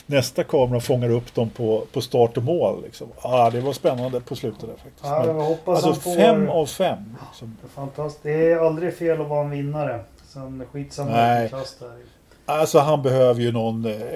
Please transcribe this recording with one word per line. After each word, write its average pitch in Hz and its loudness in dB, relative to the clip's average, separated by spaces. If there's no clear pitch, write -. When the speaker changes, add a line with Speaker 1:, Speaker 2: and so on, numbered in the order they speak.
Speaker 1:
nästa 139 0
kamera 123 2
fångar 123 0
upp 120 -2
dem 113 0
på, 110 -2
på 131 -4
start 117 2
och 120 -2
mål, 135 0
liksom. - -16
Ah, 123 4
det 120 -2
var 135 -2
spännande 127 -2
på 123 -10
slutet 113 -8
där 117 -12
faktiskt. - -20
Speaker 2:
Ja, 147 0
Speaker 1:
Men, 160 0
Speaker 2:
jag 156 -2
hoppas 160 -2
Speaker 1:
alltså, 160 4
Speaker 2:
han 147 2
får - -
Speaker 1:
fem 202 6
av 160 0
fem, 120 -4
liksom. 113 -18
Speaker 2:
Det - -18
är - -20
fantastiskt. 147 -10
Det 160 4
är 170 4
aldrig 160 0
fel 165 0
att 147 -6
vara 147 0
en 143 -6
vinnare. 143 -4
Sen 131 -12
skitsamma 139 -8
Speaker 1:
Nej. 117 4
Speaker 2:
vilken 117 -6
klass 131 -12
det 123 -18
är 120 -16
i. 123 -20
Speaker 1:
Alltså, 156 2
han 147 4
behöver 127 4
ju 120 0
någon, 113 -2
eh, 110 -2